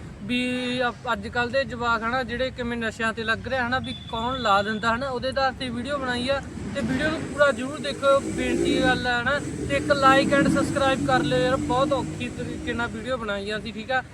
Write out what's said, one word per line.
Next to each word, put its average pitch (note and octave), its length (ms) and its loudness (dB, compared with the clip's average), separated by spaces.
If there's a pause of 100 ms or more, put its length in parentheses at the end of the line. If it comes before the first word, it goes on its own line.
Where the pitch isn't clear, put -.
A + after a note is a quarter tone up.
(240)
ਵੀ A#3+ 160 0 (420)
ਅ-, A#3+ 320 -2
ਅੱਜ G#3 140 -4
ਕੱਲ੍ਹ A#3+ 240 -2
ਦੇ C4+ 120 2
ਜਵਾਕ A#3 400 -2
ਹੈ A3+ 40 -2
ਨਾ, B3+ 160 0
ਜਿਹੜੇ A#3+ 280 -2
ਕਿਵੇਂ A#3+ 260 -4
ਨਸ਼ਿਆਂ A3+ 360 -2
ਤੇ A3+ 100 -6
ਲੱਗ A3 240 0
ਰਹੇ C4 120 0
ਹੈ A#3+ 100 0
ਨਾ, B3+ 100 0
ਵੀ A#3+ 140 -6 (180)
ਕੌਣ A#3+ 280 -2
ਲਾ G#3 220 6
ਦਿੰਦਾ G#3+ 300 0
ਹੈ A3+ 60 2
ਨਾ, C4+ 120 -4
ਉਹਦੇ B3 180 -4
ਆਧਾਰ C4 320 2
ਤੇ C4 100 -4
ਵੀਡੀਓ B3 280 -4
ਬਣਾਈ B3 320 -2
ਆ। C4+ 120 0 (340)
ਤੇ C#4 60 -2
ਵੀਡੀਓ C#4 280 0
ਨੂੰ D#4+ 120 -2
ਪੂਰਾ C#4 300 4
ਜ਼ਰੂਰ C4 280 -6
ਦੇਖੋ, C#4 400 2
ਬੇਨਤੀ B3 640 0
ਗੱਲ B3 260 2
ਹੈ A#3+ 160 0
ਨਾ। C#4 160 0
ਤੇ - 380 -4
ਇੱਕ D4 140 0
like C4+ 480 6
and C#4 180 4
subscribe C4+ 500 2
ਕਰ B3+ 160 4
ਲਿਓ B3+ 160 2
ਯਾਰ, B3+ 160 2
ਬਹੁਤ C4 380 2
ਔਖੀ B3+ 360 -4
ਤਰੀਕੇ B3+ 440 -6
ਨਾਲ A#3 140 -2
ਵੀਡੀਓ A3+ 300 -4
ਬਣਾਈ G3+ 320 -4
ਆ G#3+ 80 -4
ਅਸੀਂ, G#3 160 -8
ਠੀਕ G#3+ 180 -8
ਆ। B3+ 120 0 (100)